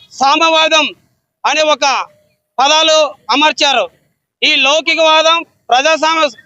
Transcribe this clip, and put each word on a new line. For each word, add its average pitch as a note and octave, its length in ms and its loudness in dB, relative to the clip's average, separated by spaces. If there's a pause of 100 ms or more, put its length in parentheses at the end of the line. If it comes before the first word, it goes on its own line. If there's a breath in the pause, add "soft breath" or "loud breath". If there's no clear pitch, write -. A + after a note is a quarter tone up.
(120)
సామ్యవాదం D#4 720 0 (580)
అనే C#4+ 180 0 (100)
ఒక C#4+ 120 -2 (720)
పదాలు D#4 380 2 (380)
అమర్చారు. C#4+ 500 0 (580)
ఈ C#4 80 0 (140)
లౌకికవాదం, D#4 760 0 (320)
ప్రజాస్వామ్య-, D#4 760 0